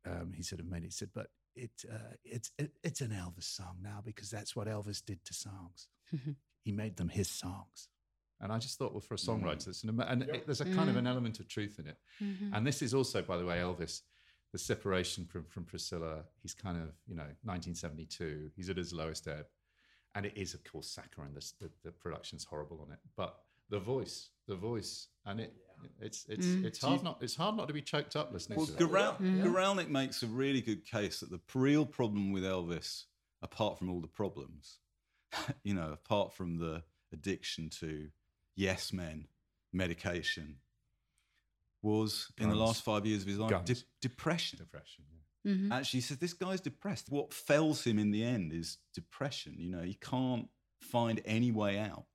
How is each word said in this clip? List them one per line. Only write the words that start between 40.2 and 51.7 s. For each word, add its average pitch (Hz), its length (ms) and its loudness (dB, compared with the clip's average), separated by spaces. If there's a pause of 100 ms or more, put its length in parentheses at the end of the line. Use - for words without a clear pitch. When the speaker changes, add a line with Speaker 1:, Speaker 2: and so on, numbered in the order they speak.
Speaker 3:
was 107 560 2
in 110 100 4
the 107 60 6
Speaker 1:
Guns. 107 60 4
Speaker 3:
last 113 240 4
five 104 220 2
years 104 160 4
of 95 60 -2
his 101 100 0
life, 110 120 2
Speaker 1:
Guns. 90 160 4 (160)
Speaker 3:
de-, - 40 -20 (140)
depression. - 580 0
Speaker 1:
Depression, - 540 -16
yeah. - 400 -4
Speaker 2:
Mm-hmm. 185 200 2
Speaker 3:
Actually, 131 260 2
he 123 40 2
said, 131 180 -4
"This 175 120 0
guy's 180 280 -2
depressed." - 500 -6
What 143 220 0
fells 151 540 6
him 107 120 8
in 104 120 6
the 107 140 4
end 104 280 2
is 82 260 -4 (140)
depression. - 680 -6
You 87 120 -4
know, 90 120 -4
he 92 120 -2
can't 127 540 0 (320)
find 113 440 2
any 117 280 4
way 104 260 4